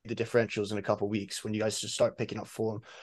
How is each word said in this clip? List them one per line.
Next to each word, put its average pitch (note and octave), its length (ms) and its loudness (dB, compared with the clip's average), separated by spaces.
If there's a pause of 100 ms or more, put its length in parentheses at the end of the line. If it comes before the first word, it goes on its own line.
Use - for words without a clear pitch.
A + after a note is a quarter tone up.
the A2+ 100 -2
differentials G#2+ 560 2
in G#2 60 0
a G2+ 40 -2
couple G#2 260 2
of G#2 40 0
weeks G2+ 320 -2
when G#2+ 100 -2
you G#2+ 60 0
guys A2 200 2
just A#2 140 -6
start A#2+ 240 2
picking A2+ 220 -2
up - 80 -8
form. A2 340 -4 (220)